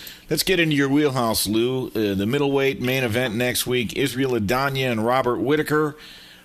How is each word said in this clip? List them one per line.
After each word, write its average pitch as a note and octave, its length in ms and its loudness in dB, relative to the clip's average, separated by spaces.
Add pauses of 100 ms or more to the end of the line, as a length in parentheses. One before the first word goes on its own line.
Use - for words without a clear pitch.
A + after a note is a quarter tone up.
(280)
Let's C#3+ 140 -2
get F#3 160 2
into D#3+ 160 2
your C#3 140 2
wheelhouse, C3 580 2
Lou. A#2+ 420 0
Uh, G#2 260 0
the G2 120 0
middleweight C3+ 540 0
main B2+ 240 0
event A#2+ 320 -2
next B2 300 -2
week, B2 300 -2
Israel C3 360 -2
Adesanya B2+ 580 0
and A2 160 0
Robert B2 320 2
Whitaker. D3+ 580 0 (480)